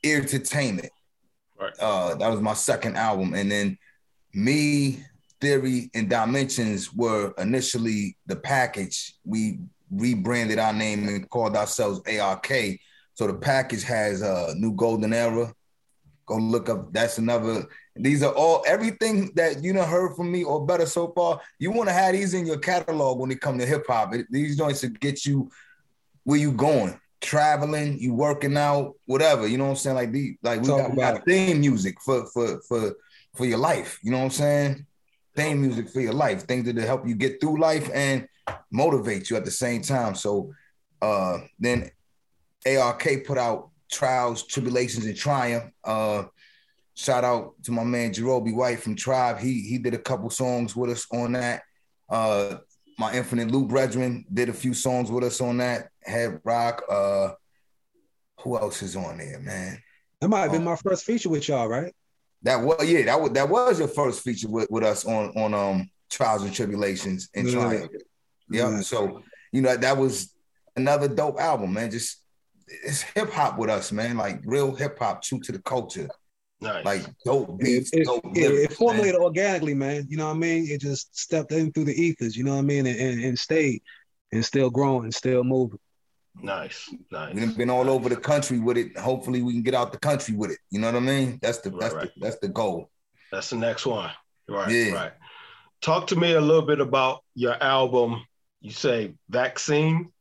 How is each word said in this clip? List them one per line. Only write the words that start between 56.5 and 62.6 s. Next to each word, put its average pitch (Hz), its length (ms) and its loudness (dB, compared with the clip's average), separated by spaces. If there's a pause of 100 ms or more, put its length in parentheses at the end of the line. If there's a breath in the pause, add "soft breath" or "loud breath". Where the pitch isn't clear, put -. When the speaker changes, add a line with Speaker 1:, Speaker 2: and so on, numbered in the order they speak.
Speaker 1:
uh, 98 400 2 (1120)
who 123 160 -2
else 104 260 -4
is 90 120 -10
on 82 220 -8
there, 71 220 -14
man? 95 400 -10 (420 soft breath)
Speaker 3:
That 156 60 2
might 202 140 4
have 151 100 0
been 165 100 2
Speaker 1:
Um, 170 40 -2
Speaker 3:
my 170 100 0
first 185 300 -2
feature 226 240 -2
with 147 180 0
y'all, 127 200 0
right? 139 260 -4 (500)
Speaker 1:
That 120 180 2